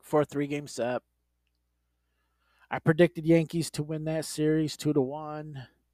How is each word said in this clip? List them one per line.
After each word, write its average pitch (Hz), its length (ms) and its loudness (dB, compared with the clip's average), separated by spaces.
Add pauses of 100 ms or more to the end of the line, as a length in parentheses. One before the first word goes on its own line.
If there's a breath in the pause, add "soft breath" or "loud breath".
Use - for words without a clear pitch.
for 151 220 2
a - 20 4
three-game 143 420 -4
set. 123 360 -4 (1700)
I 127 100 -4
predicted 160 460 4
Yankees 165 460 2
to 147 120 -4
win 156 200 -8
that 156 200 -4
series 156 520 0
two 151 160 0
to 147 80 4
one, 151 680 -6 (280)